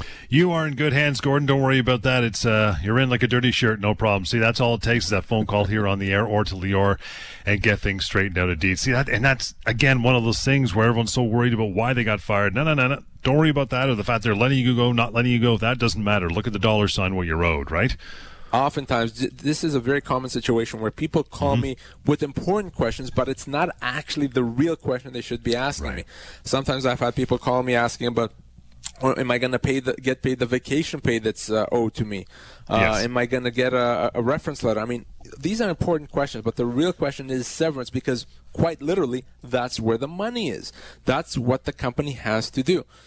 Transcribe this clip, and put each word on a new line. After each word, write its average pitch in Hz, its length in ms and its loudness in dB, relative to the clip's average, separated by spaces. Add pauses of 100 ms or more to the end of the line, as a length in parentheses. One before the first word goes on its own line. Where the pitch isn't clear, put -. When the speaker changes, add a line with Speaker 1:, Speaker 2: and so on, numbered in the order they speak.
(300)
Speaker 1:
You 175 220 4
are 160 140 0
in 147 100 -4
good 147 180 0
hands, 143 260 2
Gordon. 143 280 2
Don't 139 140 4
worry 131 180 4
about 123 240 2
that. 127 200 2
It's, 113 220 -2
uh, 107 360 4
you're 107 180 2
in 131 100 2
like 123 140 2
a - 40 2
dirty 123 240 2
shirt. 110 300 0
No 104 120 2
problem. 101 320 0
See, 120 120 0
that's 113 240 2
all 117 140 2
it 107 60 -6
takes 117 240 0
is - 40 -4
that 98 160 0
phone 110 200 0
call 104 200 2
here 104 220 0
on 98 120 0
the 98 140 0
air 104 120 2
or 104 200 2
to 98 100 -6
Lior 95 420 2 (480)
and 101 160 2
get 104 180 4
things 95 260 -2
straightened 95 320 0
out 90 100 2
indeed. 90 320 0
See, 135 120 0
that, 127 180 0
and 117 160 0
that's, 135 300 0 (100)
again, 120 380 2
one 127 120 4
of 120 80 2
those 113 180 0
things 135 320 2
where 110 140 4
everyone's 113 240 0
so 127 120 2
worried 120 300 2
about 110 180 0
why 110 220 0
they 120 120 0
got 107 160 0
fired. 101 340 0
No, 131 80 0
no, 156 120 2
no, 127 120 4
no. 135 160 -2 (200)
Don't 135 120 2
worry 156 140 6
about 139 220 0
that 131 180 0
or 123 60 2
the 104 100 -2
fact 113 180 0
they're 110 120 2
letting 131 240 4
you 123 140 4
go, 120 200 4
not 117 200 2
letting 120 180 2
you 120 80 4
go. 117 180 4
That 117 220 0
doesn't 113 220 0
matter. 101 280 2
Look 92 180 -2
at 110 60 -4
the 104 60 -2
dollar 104 280 4
sign, 95 280 -2
what 90 120 -2
you're 82 160 0
owed, 76 260 0
right? 92 280 0 (560)
Speaker 2:
Oftentimes, 123 640 0
th-, 127 140 -2
this 151 320 -4
is 151 100 0
a 123 60 2
very 135 180 0
common 131 300 -2
situation 113 500 0
where 110 120 -2
people 156 320 -2
call - 320 0
Speaker 1:
Mm-hmm. 120 60 2
Speaker 2:
me 135 160 -4 (280)
with 147 180 2
important 175 500 -2
questions, 123 360 -2
but 127 180 0
it's - 200 -6
not 151 220 -2 (120)
actually 143 460 -4
the 127 160 0
real 135 340 0
question 127 340 -4
they 123 100 -8
should 117 220 -8
be 117 140 -2
asking 139 300 -4
Speaker 1:
Right. - 100 -8
Speaker 2:
me. 85 60 -10 (400)
Sometimes 135 420 0
I've 123 160 0
had 123 140 0
people 127 220 0
call 127 260 2
me 127 120 2
asking 120 320 0
about, 117 240 0 (720)
or 131 160 2
am 127 140 0
I 123 60 2
gonna 127 220 -2
pay 135 200 0
the, 127 140 -4
get 131 280 -2
paid 131 180 -2
the 127 60 0
vacation 135 540 -2
pay 117 200 0
that's, 110 300 -4
uh, 107 220 2
owed 113 240 0
to 113 100 -2
me? 101 200 -8 (440)
Uh, 113 120 2
Speaker 1:
Yes. 110 220 2
Speaker 2:
am 120 140 -2
I 123 80 2
gonna 123 260 -2
get 123 220 0
a, 120 400 2
a 120 80 -2
reference 143 420 -2
letter? 110 160 0
I 110 60 -4
mean, 120 200 -6 (320)
these 208 240 -2
are 214 80 2
important 156 420 -2
questions, 131 320 -4
but 113 120 -2
the 123 100 0
real 135 260 0
question 139 380 -6
is 127 180 -4
severance 147 420 -2
because 127 360 -4 (260)
quite 165 300 0
literally, 139 420 -2 (200)
that's 123 360 -2
where 113 180 0
the 131 100 -4
money 202 420 -4
is. - 240 -10 (320)
That's 139 320 -2
what 127 260 0
the - 80 -6
company 139 420 -4
has 113 380 -2
to 131 120 -2
do. 165 220 0 (220)